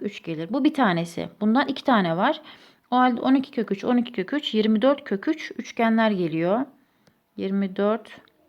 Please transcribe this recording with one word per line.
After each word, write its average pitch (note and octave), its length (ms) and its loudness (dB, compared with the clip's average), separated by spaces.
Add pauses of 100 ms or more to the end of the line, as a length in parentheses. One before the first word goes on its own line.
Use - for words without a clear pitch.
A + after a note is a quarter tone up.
üç - 220 -8
gelir. E3 300 -6
Bu C4+ 120 0
bir D4+ 100 4
tanesi. E3+ 540 0 (120)
Bundan A#3+ 280 2
iki C4+ 160 -6
tane F#3 320 2
var. B3+ 240 0 (500)
O B3 60 0
halde B3+ 240 2
on C4 140 4
iki C4+ 160 0
kök A3 200 -4
üç, G3 140 -6
on A#3+ 120 2
iki A#3+ 160 -2
kök F#3 200 -6
üç, D4 220 -4
yirmi G#3+ 280 2
dört C4 220 2
kök G3 240 -4
üç D#4 300 -4
üçgenler A3+ 520 0
geliyor. F3+ 560 0 (720)
Yirmi G3 400 -4
dört G#3 440 -2 (280)